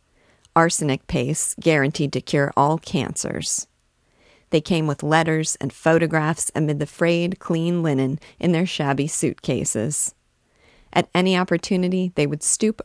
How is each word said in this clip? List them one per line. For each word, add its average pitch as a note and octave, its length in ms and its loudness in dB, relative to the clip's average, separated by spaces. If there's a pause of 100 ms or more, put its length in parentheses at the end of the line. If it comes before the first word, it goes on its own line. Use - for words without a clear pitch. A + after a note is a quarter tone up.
(540)
arsenic D#3+ 540 2
paste C#3+ 500 -2
guaranteed D3 540 2
to B2+ 80 -4
cure C#3+ 360 0
all D3+ 220 4
cancers. - 880 -6 (840)
They D3+ 120 2
came D#3+ 240 0
with C#3+ 160 -2
letters D#3 580 2
and C#3 140 -6
photographs D#3+ 800 2
amid D3+ 240 0
the D3 80 -2
frayed, E3+ 520 0
clean E3+ 440 -2
linen C3+ 360 0 (220)
in F3 120 2
their E3 120 2
shabby C#3+ 420 0
suitcases. - 1080 -2 (760)
At - 240 -2
any F#3 220 2
opportunity, F3+ 800 0
they D3 120 2
would D3 160 -6
stoop - 420 -2